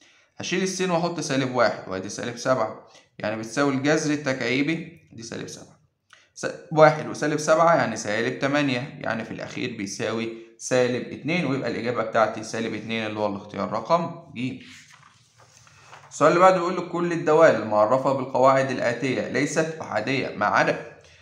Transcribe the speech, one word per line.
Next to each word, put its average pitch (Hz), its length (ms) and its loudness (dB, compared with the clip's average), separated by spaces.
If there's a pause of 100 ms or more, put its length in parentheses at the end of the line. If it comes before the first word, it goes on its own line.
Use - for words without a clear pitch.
(380)
هشيل 180 240 -2
الس 185 180 -2
وأحط 170 400 -2
سالب 135 340 -2
واحد، 113 340 2
وادي 95 200 -6
سالب 117 280 -8
سبعة، 117 500 -2 (320)
يعني 107 180 -4
بتساوي 135 380 -2
الجذر 151 380 0
التكعيبي، 143 880 -2 (120)
دي 113 100 -16
سالب - 260 -10
سبعة. - 320 -20 (540)
س-، - 120 -6 (260)
واحد 151 360 6
وسالب 147 300 -2
سبعة 165 360 4
يعني 113 220 0
سالب 117 420 -2
تمانية، 143 640 -2
يعني 113 240 -4
في 113 60 -12
الأخير 117 460 -8
بيساوي 110 520 -4 (300)
سالب 123 540 0
اتنين، 156 340 -4
ويبقى 131 240 -2
الإجابة 110 320 -4
بتاعتي 110 400 0
سالب 113 320 -6
اتنين 110 320 -6
اللي 107 140 -6
هو 107 60 0
الاختيار 98 460 -6
رقم 165 380 0 (260)
ج. 123 260 -8 (1500)
السؤال 151 220 4
اللي 175 80 4
بعده 185 160 8
بيقول 175 200 -2
لك: - 120 -4
"كل 170 240 -2
الدوال 151 420 6
المعرفة 110 580 2
بالقواعد 131 580 2
الآتية 120 580 -2
ليست 151 520 -2
أحادية 110 560 -4
ما 104 100 0
عدا". 127 300 2 (460)